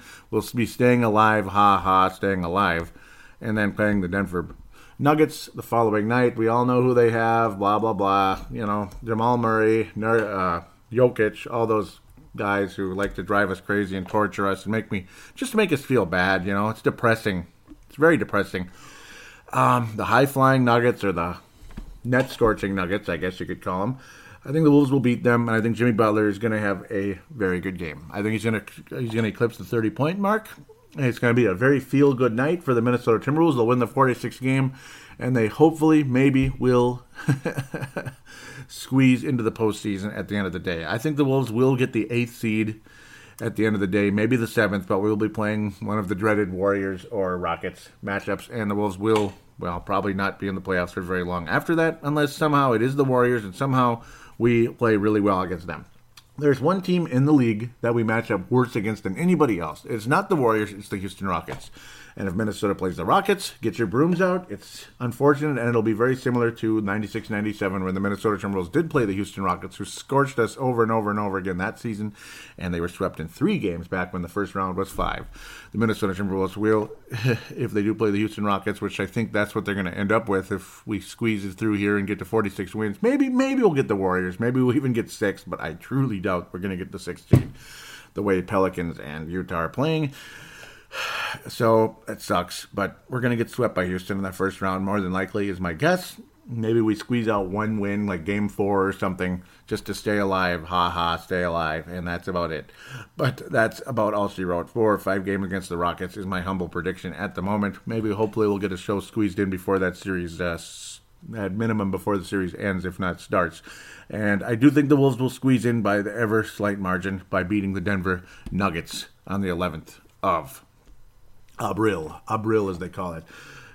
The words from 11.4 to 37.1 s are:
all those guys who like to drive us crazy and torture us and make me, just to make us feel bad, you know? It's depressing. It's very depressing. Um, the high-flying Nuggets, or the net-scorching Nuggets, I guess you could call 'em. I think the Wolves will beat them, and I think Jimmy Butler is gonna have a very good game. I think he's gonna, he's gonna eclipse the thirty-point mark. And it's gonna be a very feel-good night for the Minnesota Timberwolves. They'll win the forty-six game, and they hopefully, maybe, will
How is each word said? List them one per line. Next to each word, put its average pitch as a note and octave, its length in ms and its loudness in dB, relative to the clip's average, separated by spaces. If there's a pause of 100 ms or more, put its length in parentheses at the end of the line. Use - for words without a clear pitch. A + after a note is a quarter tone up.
all A#2 160 0
those G#2+ 340 -2 (340)
guys G2+ 420 -2
who F#2+ 180 -4
like G2 220 -2
to F#2+ 60 -6
drive G2+ 280 2
us F#2 100 -4
crazy G2+ 360 -2
and F#2 120 -6
torture G2+ 400 0
us F#2+ 160 -2
and G2+ 80 -4
make A2 180 -4
me, F#2 160 -6 (280)
just - 160 -6
to G#3+ 80 0
make F#3+ 140 2
us B2+ 100 0
feel A2+ 240 2
bad, F#2 400 0
you G2+ 80 0
know? G#2 160 0
It's - 100 -8
depressing. A2 680 0 (420)
It's - 80 -20
very D#3 200 6
depressing. F#2+ 540 -2 (840)
Um, B2 440 2
the G#2 80 -4
high-flying C3 600 4
Nuggets, A#2+ 380 4
or G2+ 80 2
the E2+ 280 -4 (640)
net-scorching A#2+ 680 2
Nuggets, F#2+ 360 -2
I F2 80 -2
guess F2+ 240 -4
you F2 60 -6
could F2 140 -8
call F#2 220 -4
'em. B2+ 140 -2 (480)
I C3+ 80 -6
think D#3+ 100 2
the D3 80 8
Wolves C#3+ 220 6
will C#3 80 4
beat A#2 240 2
them, A#2+ 240 4
and A2+ 80 2
I A2 40 4
think A2+ 140 2
Jimmy A#2+ 160 4
Butler G#2+ 380 4
is G2 100 -2
gonna A2 220 0
have G2 280 -2
a G2 300 -2 (160)
very F#2+ 240 0
good F#2 180 -4
game. D#2 360 -10
I G2+ 100 -4
think A2 120 0
he's G#2+ 100 -2
gonna, A2+ 180 0 (280)
he's A#2+ 220 -6
gonna A2+ 140 0
eclipse A2+ 300 -2
the F#2+ 80 -12
thirty-point B2 560 -2
mark. G#3+ 280 0 (480)
And C#3+ 80 -2
it's A#2+ 140 0
gonna A#2+ 160 2
be B2 120 4
a F#2 80 2
very B2+ 260 4
feel-good C3 520 4
night C3+ 300 0
for C3 120 0
the A#2 60 4
Minnesota A#2 380 2
Timberwolves. D3+ 380 2
They'll A2+ 100 4
win B2 140 4
the A2 80 2
forty-six B2+ 500 0
game, C3 360 0 (440)
and B2+ 160 0
they A2+ 140 4
hopefully, D#3 560 4
maybe, C3 460 4
will B2 540 2 (220)